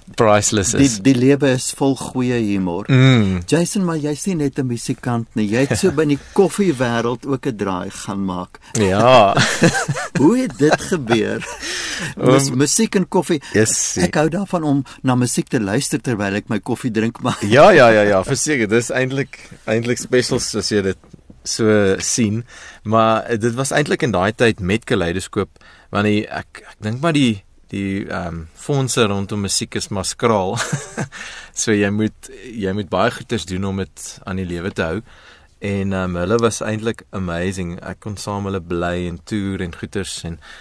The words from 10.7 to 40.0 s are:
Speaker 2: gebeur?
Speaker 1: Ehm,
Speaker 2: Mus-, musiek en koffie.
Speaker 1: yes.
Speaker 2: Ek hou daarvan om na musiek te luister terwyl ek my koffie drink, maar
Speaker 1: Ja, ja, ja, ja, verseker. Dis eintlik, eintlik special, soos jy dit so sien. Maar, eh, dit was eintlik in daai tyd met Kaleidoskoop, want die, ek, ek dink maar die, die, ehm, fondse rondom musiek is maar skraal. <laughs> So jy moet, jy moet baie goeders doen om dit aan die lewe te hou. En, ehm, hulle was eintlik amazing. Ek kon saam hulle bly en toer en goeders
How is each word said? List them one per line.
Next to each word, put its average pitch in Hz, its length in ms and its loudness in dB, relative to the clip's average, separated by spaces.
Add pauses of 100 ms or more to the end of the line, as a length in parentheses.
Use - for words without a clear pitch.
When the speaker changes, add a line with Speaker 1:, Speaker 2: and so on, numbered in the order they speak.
Speaker 2:
gebeur? 113 600 -2 (760)
Speaker 1:
Ehm, 123 140 2
Speaker 2:
Mus-, 135 200 2
musiek 143 440 0
en 185 120 2
koffie. 165 340 -2 (120)
Speaker 1:
yes. - 440 0
Speaker 2:
Ek - 180 0
hou 156 140 2
daarvan 175 340 -4
om 143 200 0 (200)
na 127 120 2
musiek 123 340 0
te 135 100 0
luister 110 420 -2
terwyl 101 340 -2
ek 101 140 -4
my 107 100 -2
koffie 123 320 -4
drink, 110 300 -2
maar 120 200 -2
Speaker 1:
Ja, 127 300 8
ja, 131 180 8
ja, 110 120 6
ja, 101 220 4
verseker. 131 460 -2
Dis 113 200 2
eintlik, 131 600 -4 (160)
eintlik 117 320 -2
special, 127 420 0
soos - 300 -4
jy 104 120 2
dit 95 160 -2 (460)
so 104 560 2
sien. 110 440 -2 (400)
Maar, 110 400 2
eh, 117 160 -2
dit 117 160 0
was 139 160 -4
eintlik - 320 0
in 131 80 0
daai 95 220 2
tyd 113 260 2
met 98 260 -2
Kaleidoskoop, 92 640 -2 (400)
want 101 160 0
die, 104 220 2
ek, - 420 -12
ek - 100 -20
dink 113 220 -6
maar 165 120 0
die, 120 300 2 (260)
die, 98 380 -4
ehm, 85 360 -8 (100)
fondse 131 540 0
rondom 101 340 -2
musiek 98 340 -4
is 98 140 -4
maar 98 160 -4
skraal. 110 520 0
<laughs> - 960 -8
So - 180 -2
jy 101 180 4
moet, 107 400 -2 (240)
jy 95 200 -2
moet 101 160 -6
baie 101 220 2
goeders 120 340 -6
doen 95 200 -4
om 98 120 -4
dit - 480 -10
aan 92 100 -6
die 95 100 -4
lewe 87 260 -4
te - 120 -4
hou. 85 180 -4 (580)
En, 98 340 -4
ehm, 92 220 -2
hulle 90 220 0
was 117 240 0
eintlik 110 400 -6 (100)
amazing. 90 720 -6
Ek - 180 -12
kon 107 180 -10
saam 101 280 -8
hulle 98 160 -6
bly 87 480 -4
en 85 160 -10
toer 98 360 -6
en 90 140 -8
goeders - 480 -8